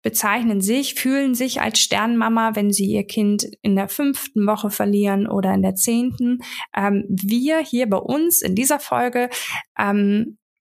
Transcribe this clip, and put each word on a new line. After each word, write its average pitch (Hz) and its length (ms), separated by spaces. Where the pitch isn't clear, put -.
bezeichnen 220 580
sich, 247 320
fühlen 262 420
sich 247 240
als - 200
Sternmama, 226 760
wenn 208 160
sie 196 140
ihr 202 200
Kind 208 400
in 196 140
der 196 140
fünften 269 580
Woche 208 220
verlieren 202 580
oder 190 260
in 196 80
der 190 140
zehnten. 240 640
Ähm, 202 360
wir 240 500
hier 247 300
bei 196 80
uns 320 440
in 185 140
dieser 277 240
Folge, 247 500
ähm, 202 600